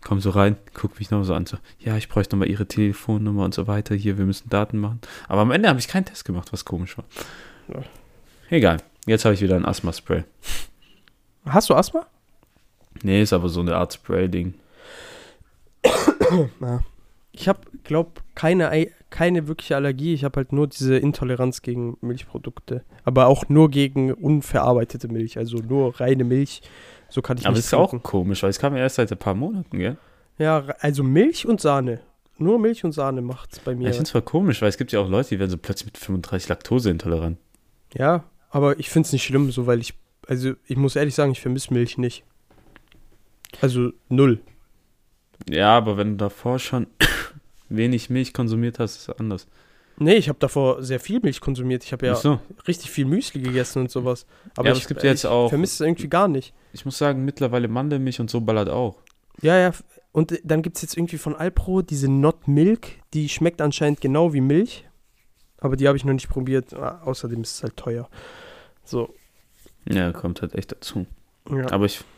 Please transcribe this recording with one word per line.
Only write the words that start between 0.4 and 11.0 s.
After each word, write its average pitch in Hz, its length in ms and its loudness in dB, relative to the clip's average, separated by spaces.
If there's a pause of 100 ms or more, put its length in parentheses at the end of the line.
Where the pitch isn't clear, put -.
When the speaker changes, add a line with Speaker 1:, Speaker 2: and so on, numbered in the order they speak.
Speaker 1:
guck - 260 -6
mich 104 120 -8
noch 104 140 0
so 92 80 0
an, 87 140 0
so, - 100 -12 (220)
„Ja, 110 180 -2
ich - 100 -6
bräuchte - 280 0
nochmal 98 140 2
Ihre 101 180 -2
Telefonnummer 104 760 0
und 92 100 -2
so 98 140 -4
weiter, 104 280 -2
hier, 101 220 -2
wir 98 80 2
müssen - 240 -2
Daten 107 300 0
machen.“ 110 220 -6 (260)
Aber 101 140 2
am 120 100 4
Ende 202 180 2
habe 135 100 2
ich - 100 -6
keinen 185 160 0
Test - 180 -18
gemacht, 87 300 -8
was - 120 -10
komisch 87 320 -8
war. 90 80 -14 (680)
Speaker 2:
Ja. - 80 -12 (680)
Speaker 1:
Egal, 101 280 4 (280)
jetzt 110 200 2
habe 107 100 6
ich 95 60 -2
wieder 95 160 4
ein 85 80 0
Asthma-Spray. 85 580 -4 (1200)